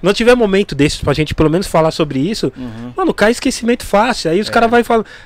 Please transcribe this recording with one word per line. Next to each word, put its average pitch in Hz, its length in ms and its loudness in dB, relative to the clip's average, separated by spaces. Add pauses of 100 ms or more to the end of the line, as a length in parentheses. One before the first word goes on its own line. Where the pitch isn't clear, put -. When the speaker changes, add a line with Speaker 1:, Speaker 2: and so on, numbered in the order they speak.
Speaker 1:
não 190 100 4
tiver 233 220 4
momento 196 400 0
desses - 260 0
pra 147 120 0
gente 151 200 -2
pelo 156 160 2
menos 185 160 -2
falar 160 240 2
sobre 147 300 -4
isso, 180 360 -2
Speaker 2:
Uhum. 233 400 -12
Speaker 1:
mano, 349 160 0
cai 214 200 2
esquecimento 240 520 -2
fácil. 208 460 0
Aí 170 100 2
os 214 100 -4
Speaker 2:
É. - 20 -8
Speaker 1:
caras 233 180 2
vai 240 140 4
fal-, 226 200 0 (220)